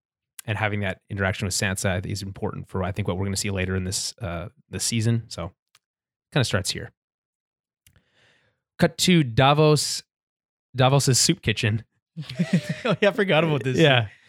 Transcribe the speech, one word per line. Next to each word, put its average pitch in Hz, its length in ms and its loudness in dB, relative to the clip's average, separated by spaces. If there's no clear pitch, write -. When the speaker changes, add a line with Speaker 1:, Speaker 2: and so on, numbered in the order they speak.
Speaker 1:
and 107 140 -4
having 104 220 -2
that 95 200 -6
interaction 98 360 -2
with 92 80 -4
Sansa, 98 360 -2
I 90 100 -2
think, 95 120 -8
is 98 100 -8
important 98 460 -10
for, 95 140 -6
I 92 100 -4
think, 98 160 -6
what 90 80 -4
we're 98 100 -4
gonna 98 100 -4
see 101 140 -6
later 95 260 -4
in 92 80 -4
this, - 360 -8
uh, 85 280 -8
this 92 140 -8
season. 113 440 0
So, 87 240 -10
kinda 127 120 0
starts - 260 -2
here. - 200 -10
Cut 165 200 0
to 170 260 4
Davos, 143 760 4
Davos's 131 420 4
soup - 240 2
kitchen. 110 420 0
Speaker 2:
<laughs> 156 80 -12
Oh, 220 160 0
yeah, 202 100 4
I - 20 -10
forgot 185 320 2
about 151 200 0
this. 127 140 -2
Speaker 1:
Yeah. 127 300 6